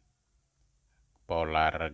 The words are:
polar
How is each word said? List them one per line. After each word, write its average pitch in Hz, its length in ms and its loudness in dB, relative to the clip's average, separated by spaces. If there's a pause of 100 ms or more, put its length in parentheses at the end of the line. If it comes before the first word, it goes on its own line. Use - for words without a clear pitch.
(1300)
polar 78 680 0